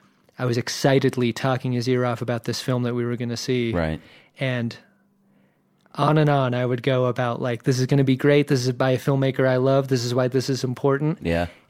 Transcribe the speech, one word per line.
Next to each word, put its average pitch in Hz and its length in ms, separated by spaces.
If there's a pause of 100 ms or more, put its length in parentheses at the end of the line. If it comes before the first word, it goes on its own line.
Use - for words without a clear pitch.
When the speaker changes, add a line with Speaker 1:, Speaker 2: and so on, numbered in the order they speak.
(380)
Speaker 1:
I 127 60
was 120 140
excitedly 131 760
talking 131 400
his 123 160
ear 123 160
off 120 160
about 120 240
this 120 160
film 123 220
that 120 120
we 120 120
were 120 100
gonna 117 220
see. 120 340
Speaker 2:
Right. 80 280 (380)
Speaker 1:
And 123 380 (1200)
on 151 240
and 147 100
on 135 260
I 123 120
would 120 160
go 127 240
about, 123 340
like, 123 240
"This 127 160
is 127 60
gonna 139 180
be 131 120
great. 143 320
This 127 180
is 127 60
by 131 180
a 127 80
filmmaker 135 500
I 127 80
love. 135 320
This 123 160
is 123 100
why 127 140
this 127 220
is - 120
important." 139 600
Speaker 2:
Yeah. 85 240 (240)